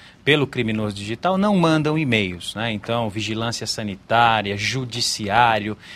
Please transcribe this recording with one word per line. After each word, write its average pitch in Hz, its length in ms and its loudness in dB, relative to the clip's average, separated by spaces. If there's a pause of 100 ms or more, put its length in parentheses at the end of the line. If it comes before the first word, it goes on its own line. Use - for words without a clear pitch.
(240)
pelo 143 220 4
criminoso 110 500 -2
digital, 117 420 -2
não 202 200 2
mandam 156 400 2
e-mails, 107 580 0
né? 113 160 -4
Então, 113 380 -4
vigilância 110 560 -6
sanitária, 107 920 0
judiciário, 110 1200 0 (180)